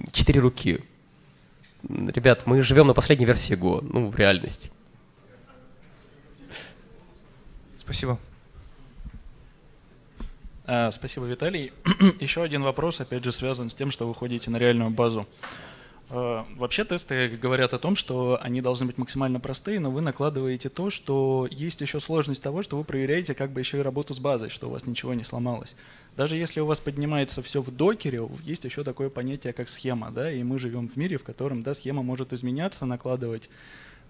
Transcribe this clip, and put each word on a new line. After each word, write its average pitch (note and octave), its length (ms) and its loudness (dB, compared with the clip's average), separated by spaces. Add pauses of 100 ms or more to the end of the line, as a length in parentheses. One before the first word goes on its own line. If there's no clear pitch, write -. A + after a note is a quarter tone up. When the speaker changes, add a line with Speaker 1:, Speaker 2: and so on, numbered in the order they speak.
(120)
Speaker 1:
четыре - 280 6
руки. B2 420 4 (1080)
Ребят, A#2 560 4
мы C3 160 6
живём C3+ 260 10
на B2+ 60 8
последней B2+ 320 6
версии A2+ 300 4
Go, C#3+ 260 2
ну, A#2+ 280 0
в G2+ 60 -6
реальности. - 540 4 (3000)
Speaker 2:
Спасибо. B2+ 440 -2 (2500)
Speaker 3:
А, A#2 260 2
спасибо, B2+ 340 -6
Виталий. C#3+ 480 -4 (220)
<clears throat> F#3+ 240 6
Ещё D#3+ 240 -2
один D3 180 -2
вопрос, C#3 400 0
опять B2 220 -4
же, B2 80 0
связан B2 400 -2
с - 20 -6
тем, C#3 160 -4
что A#2+ 180 -4
вы A#2 60 -4
ходите A#2+ 380 -4
на A#2 60 -2
реальную A#2 340 6
базу. A2+ 340 2 (840)
А, A#2+ 360 -4 (120)
вообще B2 260 -2
тесты D3 440 0
говорят B2+ 460 2
о B2+ 60 -4
том, F#3+ 160 2
что B2+ 460 0
они B2 200 -2
должны B2 240 0
быть B2 140 -4
максимально B2+ 400 -2
простые, F#3 400 -4
но C#3+ 100 -2
вы C3+ 120 -2
накладываете C3+ 680 -2
то, F#3+ 200 -4
что C3+ 600 0
есть D#3 320 -6
ещё D3 180 -4
сложность C#3+ 440 0
того, D3 180 -4
что D3 160 -6
вы D3+ 60 -4
проверяете C#3+ 500 -2
как C3+ 180 -4
бы C3 100 -6
ещё C#3+ 180 -4
и - 20 0
работу C3+ 320 -4
с C3 60 -8
базой, C3 300 0
что - 180 -10
у A#2+ 40 -6
вас B2 140 -8
ничего B2+ 300 -4
не A#2 80 -4
сломалось. A#2+ 520 -4 (400)
Даже D3+ 200 0
если E3 240 -2
у D3+ 60 0
вас D3+ 140 0
поднимается C#3+ 640 -2
всё C#3 200 -2
в B2+ 100 -8
докере, B2+ 580 0 (160)
есть D#3+ 200 -6
ещё C#3+ 180 -8
такое C3+ 260 -4
понятие, C3 440 -4
как A#2+ 160 -8
схема, A#2+ 420 -4
да, C3 200 -4
и B2 120 -4
мы B2+ 160 -2
живём A#2+ 280 -4
в B2+ 100 -8
мире, D#3+ 200 -2
в - 60 -8
котором, B2+ 400 -4
да, C3+ 100 -4
схема C3+ 300 -4
может B2+ 300 -4
изменяться, C3 520 -4
накладывать B2 640 -4 (600)